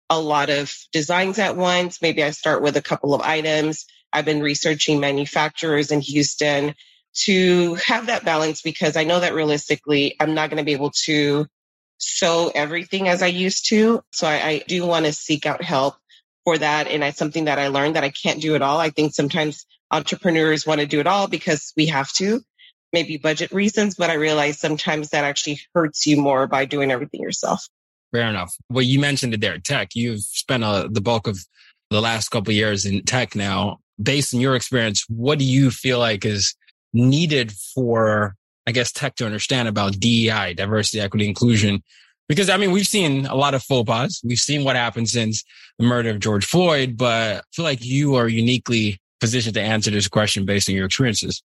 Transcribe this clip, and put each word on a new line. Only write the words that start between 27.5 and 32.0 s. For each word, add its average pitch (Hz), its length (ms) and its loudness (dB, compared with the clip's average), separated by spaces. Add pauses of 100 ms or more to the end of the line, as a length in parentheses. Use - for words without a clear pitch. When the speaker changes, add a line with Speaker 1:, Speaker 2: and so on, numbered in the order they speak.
Speaker 2:
Fair 117 180 0
enough. 92 260 -6 (140)
Well, 127 140 0
you 131 160 4
mentioned 139 340 0
it 110 80 -2
there, 95 160 -2
tech. 101 380 -4
You've 117 260 -2
spent, - 420 -4
uh, 101 280 0
the 107 100 -2
bulk 117 240 0
of 101 140 -4 (500)
the 107 120 0